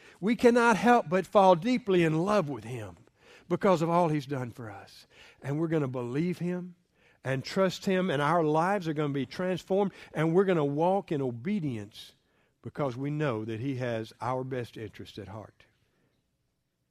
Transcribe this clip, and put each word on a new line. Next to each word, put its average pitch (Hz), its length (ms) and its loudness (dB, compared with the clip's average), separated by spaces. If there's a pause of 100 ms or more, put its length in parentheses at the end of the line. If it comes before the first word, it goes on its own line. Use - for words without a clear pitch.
(200)
we 214 160 0
cannot 233 400 6
help 226 320 4
but 180 180 0
fall 190 300 6
deeply 190 480 2
in 160 220 2
love 196 240 0
with 110 160 -8
him 110 320 -12 (500)
because 175 340 2
of 165 80 0
all 170 200 2
he's 151 160 -2
done 127 260 -8
for 113 180 -14
us. - 380 -20 (340)
And 139 160 -4
we're 165 120 -2
gonna 156 180 0
believe 131 520 -4
him 180 360 -6 (480)
and 135 220 -2
trust - 400 0
him, 185 240 0
and 143 120 0
our 160 220 2
lives 165 460 0
are 156 40 -4
gonna 147 200 -2
be 139 120 -2
transformed, 185 680 -2 (200)
and 165 200 0
we're 190 100 6
gonna 175 220 2
walk 170 480 0
in 139 80 0
obedience 127 880 -6 (520)
because 123 340 -6
we 139 140 -4
know 139 340 -2
that 113 160 -6
he 139 140 -4
has 117 440 -4
our 127 240 -4
best 131 320 -8
interest 104 420 -14
at 95 120 -12
heart. 104 340 -16 (1300)